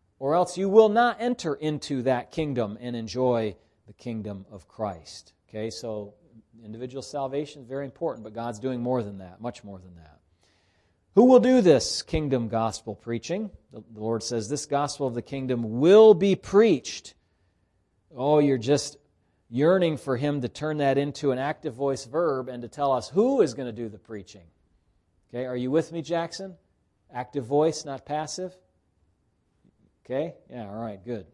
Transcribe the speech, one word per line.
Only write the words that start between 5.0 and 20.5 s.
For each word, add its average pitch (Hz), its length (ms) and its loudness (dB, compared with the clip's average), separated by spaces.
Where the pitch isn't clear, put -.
Okay, 110 200 -8
so 107 440 -10
individual 120 380 -12
salvation 143 600 -8
is 117 60 -20
very 135 180 -8
important, 127 380 -8
but 107 100 -16
God's 117 260 -8
doing 127 220 -4
more 123 220 -2
than 101 140 -12
that, 92 240 -18
much 120 220 -12
more 101 160 -16
than 90 160 -20
that. 80 240 -20
Who 220 100 8
will 254 160 10
do 254 180 6
this 165 440 4
kingdom 135 440 -2
gospel 110 480 -4
preaching? 170 560 -6
The, 113 100 -16
the 107 60 -18
Lord 110 240 -2
says, 113 240 -4
"This 139 180 -6
gospel 139 420 -2
of 120 60 -4
the 120 80 -6
kingdom 123 600 -4
will 208 320 10
be 185 220 4
preached." - 800 2
Oh, 143 240 4
you're 139 180 4
just 127 380 0
yearning 160 480 2
for 135 180 -4
him 147 240 -2
to 123 80 -4
turn 151 300 -6